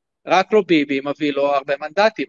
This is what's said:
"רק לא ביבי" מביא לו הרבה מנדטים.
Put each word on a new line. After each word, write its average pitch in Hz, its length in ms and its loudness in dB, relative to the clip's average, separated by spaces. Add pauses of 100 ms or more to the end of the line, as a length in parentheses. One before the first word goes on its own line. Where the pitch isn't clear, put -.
(280)
"רק 185 260 2
לא 214 140 4
ביבי" 143 360 0
מביא 147 280 -4
לו 139 140 -2
הרבה 143 320 -2
מנדטים. 156 520 -2